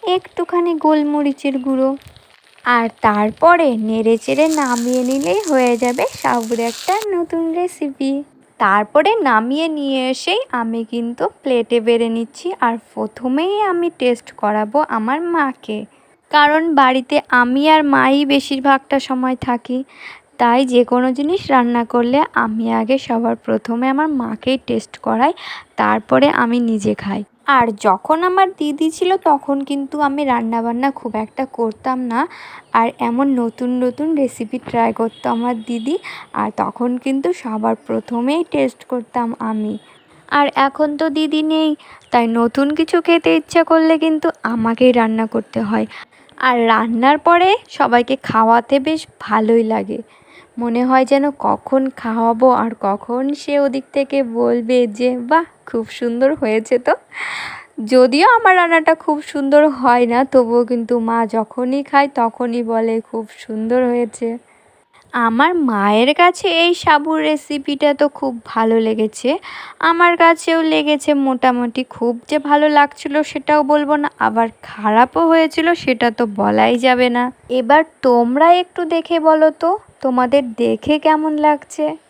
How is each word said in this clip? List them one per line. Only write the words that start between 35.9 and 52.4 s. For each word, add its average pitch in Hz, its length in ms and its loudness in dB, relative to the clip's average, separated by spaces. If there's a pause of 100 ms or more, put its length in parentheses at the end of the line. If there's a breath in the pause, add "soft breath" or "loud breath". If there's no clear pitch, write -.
আর 214 160 -4 (120)
তখন - 360 -4
কিন্তু 269 360 -4
সবার 220 420 -4 (120)
প্রথমেই 240 540 -4 (100)
টেস্ট 269 300 -2 (100)
করতাম 240 360 -6 (120)
আমি। 214 340 -6 (560 soft breath)
আর 285 160 2 (200)
এখন 294 320 -2
তো 320 120 -2
দিদি 302 340 -2
নেই, 311 260 0 (400 loud breath)
তাই 240 160 2 (140)
নতুন 233 360 0
কিছু 320 260 0
খেতে 339 340 2
ইচ্ছা 330 280 0
করলে 320 340 4
কিন্তু 311 300 0 (160)
আমাকেই 233 480 2
রান্না 226 360 0
করতে 226 340 -6
হয়। 220 240 -2 (520 loud breath)
আর 254 180 0 (160)
রান্নার 226 460 2
পরে 349 320 4 (280)
সবাইকে 240 460 2
খাওয়াতে 226 560 2
বেশ 311 220 -2 (180)
ভালোই 220 440 2
লাগে, 220 360 -4 (580 soft breath)
মনে 233 260 -2
হয় 262 220 4
যেন 277 200 2 (140)
কখন - 420 -2 (140)
খাওয়াবো 233 520 2 (160)